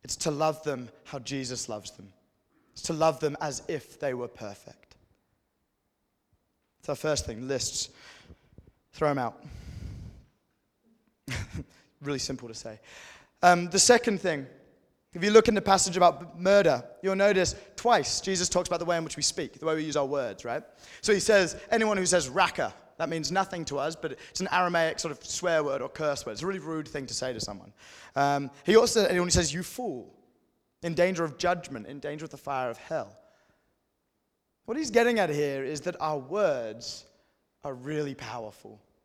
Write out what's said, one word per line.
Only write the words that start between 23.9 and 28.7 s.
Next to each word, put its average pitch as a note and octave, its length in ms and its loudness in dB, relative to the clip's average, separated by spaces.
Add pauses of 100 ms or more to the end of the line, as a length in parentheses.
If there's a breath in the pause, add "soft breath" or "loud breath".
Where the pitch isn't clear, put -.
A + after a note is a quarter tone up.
but D#3 160 -8 (180 loud breath)
it's - 120 -8
an F#3+ 100 -4
Aramaic F3 480 2
sort E3 120 -4
of - 140 -12
swear E3 380 0
word C#3 180 -2
or C3+ 80 -6
curse D3 340 -4
word. A2 100 -8
It's G#2+ 100 -10
a - 20 -6
really F#3+ 140 -4
rude D#3 280 -8
thing C3+ 200 -8
to - 80 -8
say C3 180 -4
to A2 60 -8
someone. G2+ 340 -10 (420 loud breath)
Um, C#3 360 0 (120 loud breath)
he G3+ 120 4